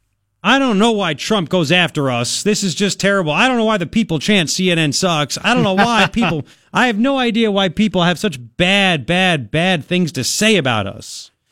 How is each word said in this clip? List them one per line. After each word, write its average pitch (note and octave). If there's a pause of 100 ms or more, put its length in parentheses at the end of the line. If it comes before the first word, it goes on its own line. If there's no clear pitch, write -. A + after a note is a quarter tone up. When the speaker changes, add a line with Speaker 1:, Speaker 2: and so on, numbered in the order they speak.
(420)
Speaker 1:
I A#3+
don't B3
know A3+
why G3
Trump F3+
goes E3
after D#3
us. A#2+
This G#3
is F3+
just G3
terrible. F#3+
I F#3
don't B3+
know A3+
why G#3+
the E3+
people E3+
chant F#3
"C F#3
N E3
N D3+
sucks." D#3+
I G#3+
don't B3
know F#3+
why G#3
Speaker 2:
<laughs> -
Speaker 1:
people, G3 (260)
I A3+
have A3
no C4+
idea A3+
why G3
people F#3
have F3
such D#3+ (180)
bad, F3+
bad, E3+
bad E3+
things F3+
to B2+
say G#3+
about A#2+
us. - (220)